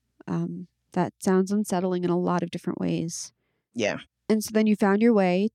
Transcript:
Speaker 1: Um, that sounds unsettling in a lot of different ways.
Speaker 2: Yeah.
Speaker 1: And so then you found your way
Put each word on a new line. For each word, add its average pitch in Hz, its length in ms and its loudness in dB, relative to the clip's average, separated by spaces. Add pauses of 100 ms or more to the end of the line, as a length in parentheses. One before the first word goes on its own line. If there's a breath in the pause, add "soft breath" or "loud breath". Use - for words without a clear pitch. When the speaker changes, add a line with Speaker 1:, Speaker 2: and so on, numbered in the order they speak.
(280)
Speaker 1:
Um, 170 380 -6 (280)
that 170 260 -2
sounds 190 320 2
unsettling 185 520 -2
in 175 60 0
a 175 80 2
lot 180 240 0
of 170 80 -4
different - 300 -8
ways. 170 540 -6 (420)
Speaker 2:
Yeah. 101 220 0 (300)
Speaker 1:
And 214 160 2
so - 80 -10
then 214 140 2
you 214 100 4
found 202 280 2
your 233 100 6
way 190 420 2